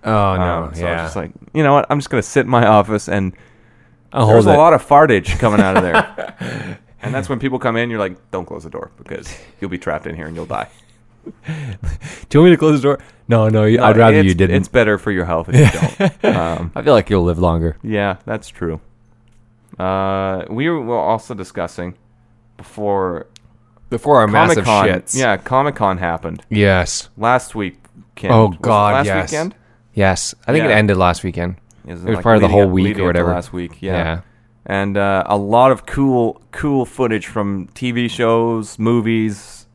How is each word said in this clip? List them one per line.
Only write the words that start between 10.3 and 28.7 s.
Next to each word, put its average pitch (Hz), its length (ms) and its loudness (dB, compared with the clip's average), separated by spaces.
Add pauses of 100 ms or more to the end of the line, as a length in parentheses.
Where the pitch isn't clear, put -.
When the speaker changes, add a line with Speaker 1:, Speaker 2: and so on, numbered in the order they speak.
Speaker 2:
you'll 82 80 -10
die." 57 240 -10 (300)
Speaker 1:
<laughs> - 260 -20
Do - 60 -18 (1040)
you 143 80 4
want 170 40 8
me 180 60 8
to 165 80 6
close 151 240 2
the 139 60 2
door? 139 100 0 (300)
No, 113 200 2
no, 110 160 2
you, 113 140 4
Speaker 2:
No, - 60 2
Speaker 1:
I'd 107 120 6
rather 113 220 6
Speaker 2:
it's, 98 100 4
Speaker 1:
you 90 60 2
didn't. 92 220 2
Speaker 2:
it's 95 120 -2
better 107 300 2
for 107 120 -6
your 90 140 -2
health 85 260 -4
if 127 60 2 (440)
you 196 80 2 (100)
Speaker 1:
<laughs> - 40 -10
Speaker 2:
don't. - 140 0
Um, 82 400 -4
Speaker 1:
I - 60 -8
feel 147 120 2
like 107 160 2
you'll 95 140 2
live 85 140 0
longer. 82 440 0
Speaker 2:
yeah, 101 340 -4 (100)
that's 110 220 -8
true. 80 320 -8 (1000)
Uh, 95 720 -4
we 131 180 -4
were 120 300 -4
also 107 360 -4
discussing 90 600 -10 (600)
before 98 680 -6 (640)
Speaker 1:
Before 135 320 2
our 107 80 4
massive 151 360 2
Speaker 2:
Comic-Con. 98 360 2
Speaker 1:
shits. - 160 -8
Speaker 2:
Yeah, 120 200 0
Comic-Con 123 640 -2
happened. 85 520 -6
Speaker 1:
Yes. 98 680 0
Speaker 2:
Last 120 380 -2
weekend. - 800 -8
Speaker 1:
Oh, 113 160 6
Speaker 2:
Was 87 80 -4
it - 60 -14
Speaker 1:
God, 104 320 2